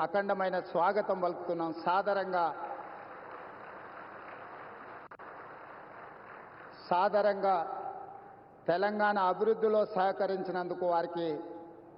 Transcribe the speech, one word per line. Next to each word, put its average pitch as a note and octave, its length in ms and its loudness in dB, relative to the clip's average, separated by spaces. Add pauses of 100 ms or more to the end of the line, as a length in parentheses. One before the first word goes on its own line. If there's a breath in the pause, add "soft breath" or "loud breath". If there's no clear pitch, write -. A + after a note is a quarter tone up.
అఖండమైన F#3+ 600 2
స్వాగతం F#3+ 600 2
పలుకుతున్నాం. F3 520 0 (100)
సాదరంగా, F#3 640 2 (4000)
సాదరంగా G3 680 6 (1120)
తెలంగాణ G#3 520 4 (100)
అభివృద్ధిలో G#3+ 520 4 (140)
సహకరించినందుకు F#3 920 0
వారికి E3+ 420 2 (680)